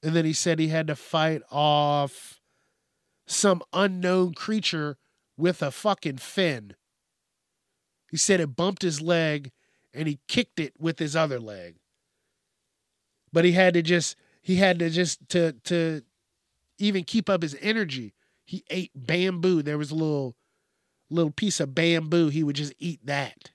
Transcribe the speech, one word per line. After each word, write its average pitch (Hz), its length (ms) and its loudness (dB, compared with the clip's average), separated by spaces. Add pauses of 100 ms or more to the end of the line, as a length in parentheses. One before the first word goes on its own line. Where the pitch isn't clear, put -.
And 160 120 -4
then 165 120 2
he 160 80 0
said 160 260 0
he 160 80 2
had 160 200 -2
to 151 80 -4
fight 160 540 0
off 147 920 0 (840)
some 190 360 2 (100)
unknown 185 640 0
creature 160 640 -4 (400)
with 175 240 0
a 143 100 -2
fucking 170 460 -2
fin. 127 580 -4 (1400)
He 165 60 -6
said 185 240 2
it 143 140 -4
bumped 185 260 -2
his 160 200 -2
leg 160 500 -2 (420)
and 156 140 -4
he 147 200 -4
kicked - 320 -2
it 151 180 -6
with 160 220 -4
his 151 160 -4
other 151 240 0
leg. 95 380 -14 (1500)
But 165 140 4
he 180 80 6
had 180 200 6
to 170 80 4
just, 165 340 0 (280)
he 185 140 2
had 185 200 4
to 165 140 0
just, 170 380 -2
to, 165 240 2 (100)
to 165 400 -2 (720)
even 196 260 0
keep - 260 -2
up 190 120 2
his 151 200 -4
energy, 160 520 -2 (320)
he - 240 -10
ate 180 240 -6
bamboo. 175 680 0
There 147 160 -2
was 147 100 -6
a 156 60 -4
little, 147 400 -2 (720)
little 165 220 2
piece - 280 -2
of 135 140 -2
bamboo. 165 540 2
He 151 160 0
would 143 120 -2
just 143 220 -6
eat 165 280 -8
that. 139 500 -6